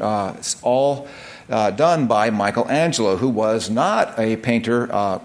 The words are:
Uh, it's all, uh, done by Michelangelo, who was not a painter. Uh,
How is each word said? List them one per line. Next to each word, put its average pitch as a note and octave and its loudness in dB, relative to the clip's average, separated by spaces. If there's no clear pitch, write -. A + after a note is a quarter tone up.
Uh, G#2 -2
it's - -8
all, C3+ 0
uh, G#2+ 2
done D3+ 2
by A2 2
Michelangelo, A2 0
who B2 0
was A2 0
not F3 0
a A2 0
painter. A#2 0
Uh, G2+ 0